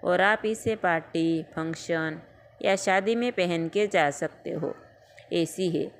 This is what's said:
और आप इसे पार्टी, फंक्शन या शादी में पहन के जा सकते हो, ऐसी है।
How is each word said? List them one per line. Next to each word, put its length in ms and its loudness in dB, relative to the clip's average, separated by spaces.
और 180 2
आप 240 2
इसे 320 -2
पार्टी, 640 0
फंक्शन 640 -4
या 160 4
शादी 380 2
में 180 0
पहन 360 0
के 180 0
जा 240 4
सकते 420 -6
हो, 200 -4
ऐसी 360 0
है। 200 -2